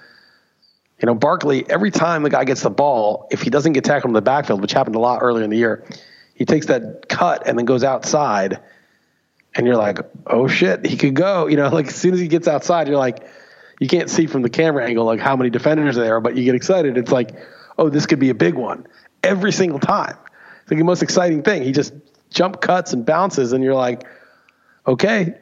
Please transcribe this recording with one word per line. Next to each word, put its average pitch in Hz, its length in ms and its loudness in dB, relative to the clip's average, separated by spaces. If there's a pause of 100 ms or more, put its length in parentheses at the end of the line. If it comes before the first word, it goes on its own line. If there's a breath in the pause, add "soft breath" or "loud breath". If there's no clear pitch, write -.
(1000 soft breath)
You - 80 -2
know, 120 80 2
Barkley, 143 540 0
every 185 220 0
time 160 320 0
the 147 80 0
guy 131 140 2
gets 131 180 -2
the 123 80 0
ball, 113 600 0
if - 120 -4
he - 80 -2
doesn't 147 240 2
get 135 100 0
tackled 135 260 0
in 110 40 0
the 107 80 2
backfield, 127 400 2
which 98 100 -4
happened 127 240 0
a - 20 -2
lot 120 220 2
earlier 117 240 0
in 107 60 -2
the 110 80 0
year, 113 260 0 (500 loud breath)
he - 100 -2
takes 156 220 0
that 117 420 -4
cut - 380 -2
and 120 120 0
then 120 80 -2
goes 127 180 2
outside, 117 760 0 (960 soft breath)
and 117 120 0
you're 123 100 4
like, 104 220 0 (280)
"Oh 127 220 2
shit, 180 380 0
he 156 100 -4
could 139 180 0
go." 180 320 0
You 151 100 2
know, 143 120 2
like, 151 200 0
as - 60 -12
soon 185 200 0
as 180 60 0
he 180 60 -2
gets 165 220 0
outside, 156 400 0
you're 143 80 0
like, 127 260 -2 (560 loud breath)
you 135 80 -2
can't 165 220 0
see 160 180 0
from 135 160 -4
the 120 60 0
camera 143 360 0
angle, 117 200 0
like, 113 160 0
how 135 160 0
many 127 140 0
defenders 147 460 0
there 113 200 2
are, 113 40 0
but 120 160 -2
you 127 80 0
get 127 100 2
excited. 143 420 0
It's 120 160 0
like, 123 240 0 (420 loud breath)
"Oh, 160 120 4
this 143 160 0
could 156 120 2
be 131 120 2
a 123 40 0
big 165 200 2
one." 101 320 -8 (360 soft breath)
Every 190 300 0
single 156 260 0
time. 185 380 -2 (460 loud breath)
It's, - 80 -8
like, 156 80 -2
the 160 60 2
most 170 180 2
exciting 170 400 0
thing. 190 200 0
He 131 100 -2
just 135 200 -2 (380)
jump 185 320 -2
cuts 180 320 0
and 117 100 -4
bounces, 156 480 0
and 131 100 0
you're 131 120 0
like, 123 300 -2 (800 soft breath)
"Okay, 180 560 0